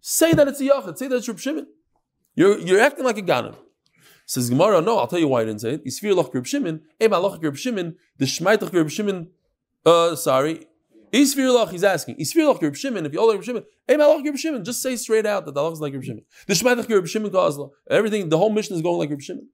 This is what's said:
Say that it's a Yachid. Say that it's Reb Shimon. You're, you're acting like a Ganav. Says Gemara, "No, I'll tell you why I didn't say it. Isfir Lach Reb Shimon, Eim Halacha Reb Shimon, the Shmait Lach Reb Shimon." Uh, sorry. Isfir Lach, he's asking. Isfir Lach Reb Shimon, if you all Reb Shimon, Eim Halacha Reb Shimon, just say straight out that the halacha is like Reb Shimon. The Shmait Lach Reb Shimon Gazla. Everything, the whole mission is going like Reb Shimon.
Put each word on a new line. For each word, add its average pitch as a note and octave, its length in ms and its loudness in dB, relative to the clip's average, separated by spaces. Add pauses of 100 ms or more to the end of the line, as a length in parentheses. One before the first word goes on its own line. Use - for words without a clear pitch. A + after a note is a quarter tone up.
Say - 320 2
that D4 140 6
it's C#4 140 -8
a C4 40 -4
Yachid. C#4 320 0
Say C4 120 -8
that B3+ 80 -2
it's A#3+ 120 -6
Reb F#3 120 -10
Shimon. D4+ 260 -6 (720)
You're, G3+ 240 4
you're F#3 200 2
acting C#4 240 0
like A3+ 140 -2
a G#3 40 -10
Ganav. B2 340 -2 (680)
Says B2 220 -4
Gemara, E3+ 320 4
"No, G#3+ 180 0
I'll B2+ 100 0
tell F3 100 -4
you D#3+ 100 2
why B2 140 2
I - 20 0
didn't G#2+ 160 -6
say A#2 140 -4
it. D#3 100 -10
Isfir G3+ 300 -2
Lach F3 180 0
Reb B2+ 140 -4
Shimon, F3+ 360 -4 (180)
Eim A3 80 4
Halacha F3+ 340 0
Reb C#3+ 140 -4
Shimon, F#3 400 -6 (200)
the C3+ 100 0
Shmait F#3+ 320 2
Lach G3+ 140 -6
Reb D#3+ 180 2
Shimon." F#3+ 380 -4 (560)
Uh, E3+ 300 6
sorry. D3 520 0 (460)
Isfir C4+ 360 2
Lach, A3+ 220 2
he's F3+ 140 -4
asking. F3+ 320 0
Isfir D4 380 2
Lach - 80 -4
Reb C#3+ 140 -2
Shimon, G#3+ 300 -6
if C3+ 60 -8
you E3 80 -4
all A3 120 4
Reb G3 100 -4
Shimon, A3+ 220 -8 (240)
Eim C#4 100 6
Halacha D4 260 4
Reb C#4+ 120 -4
Shimon, C4+ 280 -4
just A#3+ 160 -6
say B3+ 140 -4
straight A3 320 0
out G3 200 -2
that C#3 80 -14
the C#3+ 60 -2
halacha E3 120 -2
is D#3 80 -12
like C#3+ 140 -6
Reb C3+ 100 -10
Shimon. A2 180 -12 (240)
The G3 80 0
Shmait A#3+ 260 2
Lach - 80 -8
Reb F#3+ 200 2
Shimon G#3+ 240 -4
Gazla. D#3+ 380 0 (200)
Everything, G3+ 380 0
the D#3 100 2
whole G#3 120 4
mission G#3 260 -2
is D#3+ 60 -2
going F3 160 0
like D#3 120 -2
Reb C#3+ 100 -6
Shimon. - 340 -14